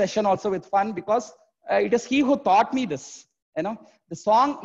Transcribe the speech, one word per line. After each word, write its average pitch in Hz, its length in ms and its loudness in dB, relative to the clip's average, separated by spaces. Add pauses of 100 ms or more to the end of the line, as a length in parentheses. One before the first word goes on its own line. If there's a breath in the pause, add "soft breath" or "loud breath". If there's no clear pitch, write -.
session 208 240 -2
also 196 300 0
with 175 100 -8
Fun 202 360 -2
because, 240 240 -2 (460)
uh, 196 40 2 (120)
it 196 100 0
is 233 80 -6
he 269 140 0
who 277 160 2 (140)
taught 214 280 4
me 262 160 -2
this. 135 120 -10 (520)
You 160 60 -4
know, 214 120 -6 (360 soft breath)
the 165 40 -8
song 240 500 2